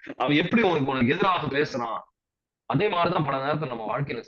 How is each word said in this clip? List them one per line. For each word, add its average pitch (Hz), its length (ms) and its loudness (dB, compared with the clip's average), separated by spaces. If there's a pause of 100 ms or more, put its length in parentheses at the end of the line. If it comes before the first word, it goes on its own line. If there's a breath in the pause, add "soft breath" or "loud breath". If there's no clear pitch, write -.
(160 loud breath)
அவன் 139 200 2
எப்படி 175 260 2
உனக்கு, 156 280 2
உனக்கு 131 180 2
எதிராக 175 380 2
பேசுறான். 113 540 -2 (640)
அதே 160 240 2
மாதிரிதான் 175 360 0
பல 139 300 -2
நேரத்துல 156 120 -4
நம்ம 113 340 -4
வாழ்க்கையில 139 280 -6